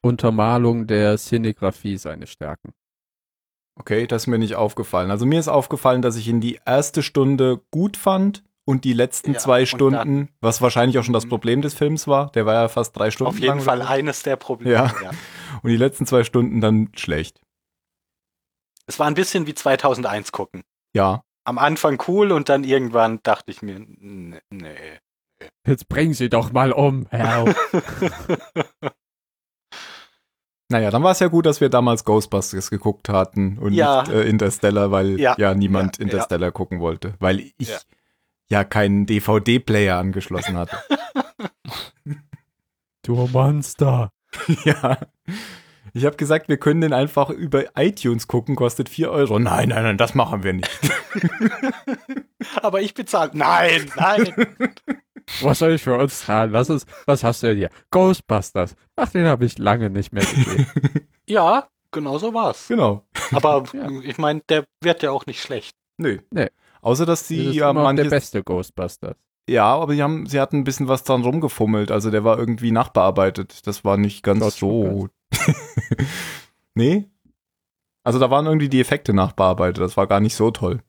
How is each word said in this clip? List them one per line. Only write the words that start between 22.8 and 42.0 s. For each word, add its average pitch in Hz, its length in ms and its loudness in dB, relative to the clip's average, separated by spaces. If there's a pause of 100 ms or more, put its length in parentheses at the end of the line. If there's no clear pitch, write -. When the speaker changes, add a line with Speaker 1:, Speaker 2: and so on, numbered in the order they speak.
Speaker 3:
dachte - 280 -2
ich - 120 -16
mir, 98 140 -12
n-, 95 640 -20 (120)
nee. 82 260 -16 (880)
Speaker 1:
Jetzt 135 220 -2
bring 156 240 0
sie 123 160 -4
doch 117 240 0
mal 127 200 2
um, 139 380 0
Herr. 117 360 0
Speaker 3:
<laughs> 196 80 4 (3250)
Speaker 2:
Naja, 113 200 2
dann 120 120 2
war's 185 180 4
ja 180 80 4
gut, 165 160 4
dass 147 160 4
wir 139 80 4
damals 120 360 2
Ghostbusters 101 640 0
geguckt 104 400 -4
hatten 98 480 0
und 202 160 0
Speaker 3:
Ja. 139 300 4
Speaker 2:
nicht, 156 80 -6
äh, 110 100 2
Interstellar, 104 680 2
weil 98 300 2
Speaker 3:
Ja. 127 160 4
Speaker 2:
ja 98 180 2
niemand 95 440 0
Speaker 3:
Ja, - 80 -8
ja. 95 40 -2
Speaker 2:
Interstellar 90 400 -2
gucken 90 300 -8
wollte, 85 380 -4
weil 95 220 0 (180)
ich 113 100 -6
Speaker 3:
Ja. 107 100 -8 (720)
Speaker 2:
ja 101 160 2
keinen 101 400 2
D-V-D-Player 104 920 2
angeschlossen 92 580 -4
hatte. 85 220 -6 (100)
Speaker 3:
<laughs> - 1300 -8 (840)